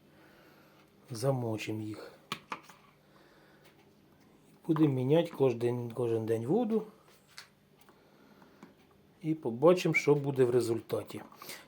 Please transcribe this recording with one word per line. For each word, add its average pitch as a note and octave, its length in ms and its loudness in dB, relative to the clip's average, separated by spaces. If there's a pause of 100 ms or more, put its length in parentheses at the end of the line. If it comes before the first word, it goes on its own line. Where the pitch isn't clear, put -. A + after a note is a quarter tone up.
(1120)
Замочимо A2+ 680 -2
їх. G#2+ 300 -12 (2500)
Будемо D#3 260 4
міняти C#3 380 2
кожен B2 280 2
день, A#2+ 360 -2
кожен A2+ 300 -2
день A2+ 200 -2
воду. G#3+ 420 0 (2250)
І D#3 120 -2
побачимо, D#3 600 2
що C#3+ 220 4
буде C#3 280 2
в A#2+ 60 4
результаті. A2+ 720 -2 (460)